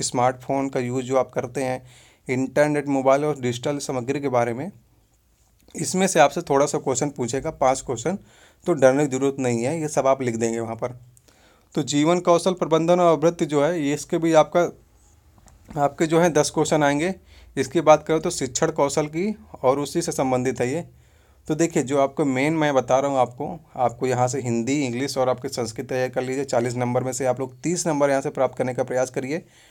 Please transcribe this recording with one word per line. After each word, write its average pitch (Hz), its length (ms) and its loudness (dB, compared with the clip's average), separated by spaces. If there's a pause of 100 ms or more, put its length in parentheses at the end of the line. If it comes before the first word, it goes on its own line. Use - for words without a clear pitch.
स्मार्टफोन 131 640 -2
का 135 120 -2
यूज़ 123 240 -4
जो 131 120 -2
आप 127 160 0
करते 131 320 -6
हैं, 127 180 -4 (460)
इंटरनेट, 143 600 0
मोबाइल 135 360 2
और 143 160 -2
डिजिटल 123 400 -4
सामग्री 135 400 -4
के 143 100 -4
बारे 120 240 0
में, 156 160 -8 (1040)
इसमें 185 320 -2
से 175 140 2
आपसे 143 220 6
थोड़ा 143 240 2
सा - 140 -4
क्वेश्चन 139 300 -2
पूछेगा, 135 420 -6
पाँच 131 300 0
क्वेश्चन, 139 360 -4 (480)
तो 175 80 2
डरने 135 320 4
की 131 100 -2
ज़रूरत 135 220 0
नहीं 120 240 0
है, 156 180 -2
ये 151 80 -4
सब 135 180 0
आप 135 160 2
लिख 120 140 -2
देंगे 113 240 -2
वहाँ 113 160 -6
पर। 123 220 -8 (760)
तो 156 100 -2
जीवन 151 380 2
कौशल 175 320 4
प्रबंधन 165 460 2
और 175 80 6
आवृत्ति 165 380 2
जो 143 180 0
है, 170 160 -2
ये 143 140 0
इसके 165 240 -4
भी 165 160 2
आपका, 156 260 4 (1200)
आपके 143 280 0
जो 160 140 2
है 175 120 4
दस 147 180 2
क्वेश्चन 151 320 0
आएंगे। 147 320 0 (420)
इसकी 135 260 0
बात 151 200 6
करें 160 180 0
तो 170 100 -2
शिक्षण 160 420 -2
कौशल 147 360 0
की 185 260 -4 (280)
और 135 160 4
उसी 143 240 -2
से 165 100 -4
संबंधित 127 480 0
है 123 80 0
ये। 165 160 -6 (640)
तो 156 80 -2
देखिए, 165 280 0
जो 139 160 0
आपको 139 280 2
मेन 135 280 0
मैं 151 200 2
बता 127 240 4
रहा 139 120 0
हूँ 135 80 0
आपको, 127 300 -2 (280)
आपको 123 300 -2
यहाँ 127 220 2
से 131 120 -4
हिंदी, 120 420 -2
इंग्लिश 131 360 -4
और 127 100 2
आपके 127 200 -2
संस्कृत 127 400 -6
तैयार 127 200 -2
कर 127 140 -4
लीजिए। 131 220 -4
चालीस 123 320 -2
नंबर 123 280 -2
में 131 80 -4
से 131 140 -4
आप 127 140 0
लोग 131 220 -8
तीस 170 240 -2
नंबर 143 240 2
यहाँ 135 120 0
से 147 80 -4
प्राप्त 131 280 -2
करने 127 160 -2
का 127 100 -2
प्रयास 127 260 -2
करिए। 143 340 -6 (260)